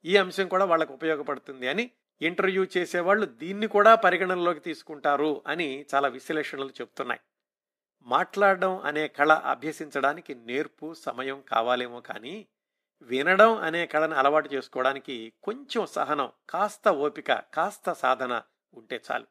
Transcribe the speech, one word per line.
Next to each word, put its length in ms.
ఈ 120
అంశం 320
కూడా 160
వాళ్ళకు 300
ఉపయోగపడుతుంది 720
అని 220
ఇంటర్వ్యూ 440
చేసేవాళ్ళు 500
దీన్ని 400
కూడా 280
పరిగణనలోకి 640
తీసుకుంటారు 880
అని 480
చాలా 140
విశ్లేషణలు 600
చెప్తున్నాయి. 520
మాట్లాడడం 760
అనే 300
కళ 240
అభ్యసించడానికి 1000
నేర్పు, 600
సమయం 540
కావాలేమో 520
కానీ 460
వినడం 540
అనే 300
కళను 300
అలవాటు 380
చేసుకోవడానికి 800
కొంచెం 440
సహనం, 460
కాస్త 380
ఓపిక, 440
కాస్త 600
సాధన 500
ఉంటే 260
చాలు. 200